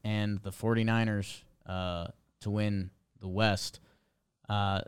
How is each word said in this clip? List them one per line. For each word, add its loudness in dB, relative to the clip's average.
and 0
the -6
forty-niners, 0
uh, -4
to -4
win 0
the -8
West. 2
Uh, 2